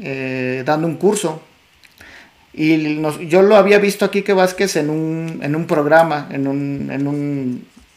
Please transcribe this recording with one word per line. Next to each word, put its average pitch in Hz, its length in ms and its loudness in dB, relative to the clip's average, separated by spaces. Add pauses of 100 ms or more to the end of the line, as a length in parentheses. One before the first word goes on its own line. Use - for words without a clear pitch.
eh, 131 640 -4
dando 156 220 0
un 156 80 -4
curso". 175 460 -2 (1120)
Y 156 240 2 (220)
nos, 151 200 -4
yo 170 220 4
lo 208 160 6
había 202 200 6
visto 202 280 0
a 196 60 -2
Quique 202 220 0
Vázquez 185 440 0
en 151 120 0
un, 160 540 -6
en 147 120 -2
un 160 120 -4
programa, 156 640 2
en 139 160 -4
un, 139 440 -4
en 139 160 -4
un, 143 600 -6 (300)